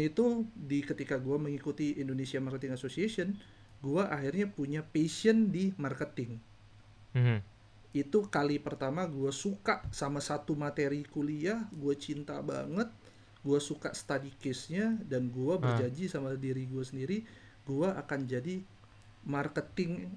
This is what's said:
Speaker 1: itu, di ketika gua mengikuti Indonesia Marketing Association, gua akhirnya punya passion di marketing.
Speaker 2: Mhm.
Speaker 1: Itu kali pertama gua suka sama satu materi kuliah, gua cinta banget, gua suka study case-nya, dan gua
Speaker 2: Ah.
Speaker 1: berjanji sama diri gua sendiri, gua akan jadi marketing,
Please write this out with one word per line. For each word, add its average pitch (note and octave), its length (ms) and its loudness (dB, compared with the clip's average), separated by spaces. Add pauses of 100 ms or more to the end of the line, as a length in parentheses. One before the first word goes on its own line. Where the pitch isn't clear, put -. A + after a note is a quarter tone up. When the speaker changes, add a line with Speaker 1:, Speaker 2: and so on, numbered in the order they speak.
Speaker 1:
itu, A3+ 480 4
di C#3+ 320 -2
ketika C#3+ 320 -2
gua C3 240 0
mengikuti C#3+ 560 -2
Indonesia C3+ 480 -2
Marketing C3 320 -4
Association, F#3 600 -2 (440)
gua D3 320 2
akhirnya D3+ 400 0
punya D3 320 -2
passion G#3 680 6
di F#3+ 280 2
marketing. C3 600 -4 (760)
Speaker 2:
Mhm. A#2+ 240 8 (560)
Speaker 1:
Itu E3+ 320 4
kali D3 320 2
pertama C#3 480 -2
gua C#3 240 0
suka G3+ 520 0 (120)
sama C#3+ 240 0
satu D3 400 -2
materi D3 480 0
kuliah, D#3 640 -2
gua C#3+ 280 0
cinta C#3+ 440 -6
banget, C#3+ 440 -2 (560)
gua C#3+ 160 4
suka D3 320 -4
study C#3 480 -4
case-nya, F3+ 640 0
dan B2+ 260 0
gua C3 300 2
Speaker 2:
Ah. - 20 0
Speaker 1:
berjanji B2+ 460 2
sama C3+ 320 -4
diri C3 320 -2
gua C3 160 -4
sendiri, D#3 400 -4 (400)
gua D#3 320 0
akan C#3 260 -4
jadi C#3 380 -2 (640)
marketing, E3+ 880 -2